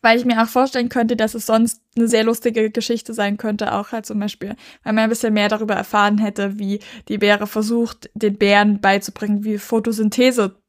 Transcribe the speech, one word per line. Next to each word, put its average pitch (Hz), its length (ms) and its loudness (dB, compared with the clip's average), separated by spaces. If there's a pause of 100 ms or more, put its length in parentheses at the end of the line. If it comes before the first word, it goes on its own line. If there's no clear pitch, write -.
Weil 233 180 4
ich 254 60 -4
mir 233 180 2
auch 226 60 0
vorstellen 254 400 0
könnte, 233 260 0
dass 220 180 -2
es 226 120 -10
sonst 226 360 2 (140)
eine 226 140 2
sehr 220 160 2
lustige 226 440 0
Geschichte 226 440 -4
sein 208 240 -2
könnte, 208 340 -4
auch 202 220 -4
halt 220 120 -8
zum 208 140 -6
Beispiel, 202 380 -8 (260)
weil 220 80 -4
man 220 140 2
ein 220 40 0
bisschen 226 240 0
mehr 208 140 2
darüber 208 280 -2
erfahren 208 420 2
hätte, 208 420 -2
wie 202 200 -4 (280)
die 214 100 -4
Beere 208 300 2
versucht, 226 680 -4
den 208 240 -2
Bären 208 440 4
beizubringen, 202 640 -2
wie 214 120 -4
Photosynthese 220 1000 0 (120)